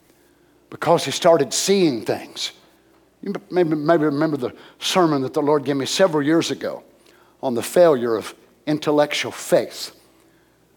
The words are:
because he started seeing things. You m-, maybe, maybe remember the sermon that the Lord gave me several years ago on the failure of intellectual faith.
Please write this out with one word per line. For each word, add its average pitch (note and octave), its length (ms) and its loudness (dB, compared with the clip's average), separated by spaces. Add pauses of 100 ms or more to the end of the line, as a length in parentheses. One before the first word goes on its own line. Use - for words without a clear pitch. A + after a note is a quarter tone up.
(680)
because - 380 0
he C#3 40 -6
started D3+ 440 2
seeing E3 500 0
things. - 480 -8 (720)
You G3+ 120 -8
m-, - 160 -10
maybe, E3 260 0
maybe D#3 280 2
remember D3+ 320 0
the B2 160 -4 (260)
sermon D#3+ 440 2
that B2+ 100 -6
the D#3 80 -2
Lord D3 240 2
gave C#3 120 -2
me C3 100 -2
several E3+ 360 2
years D#3 280 2
ago F2 320 -8 (600)
on C3 120 -2
the A2+ 80 -2
failure C3 520 4
of G2 200 -6 (320)
intellectual D3 640 0
faith. - 600 -2 (840)